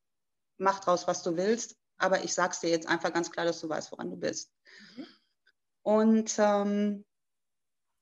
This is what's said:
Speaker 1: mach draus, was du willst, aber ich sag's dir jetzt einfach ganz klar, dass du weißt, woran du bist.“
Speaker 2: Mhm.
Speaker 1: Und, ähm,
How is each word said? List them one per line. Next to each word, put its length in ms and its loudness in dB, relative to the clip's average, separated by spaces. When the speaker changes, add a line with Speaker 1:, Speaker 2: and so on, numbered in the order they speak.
Speaker 1:
mach 220 0
draus, 280 0
was 140 -4
du 140 -2
willst, 400 -2
aber 260 0
ich 100 -6
sag's 260 -2
dir 100 -2
jetzt 180 0
einfach 240 0
ganz 200 -2
klar, 140 -2
dass 140 -2
du 80 -8
weißt, 240 -6
woran 180 -10
du 60 -10
bist.“ 360 -6
Speaker 2:
Mhm. 380 -20
Speaker 1:
Und, 560 4
ähm, 680 2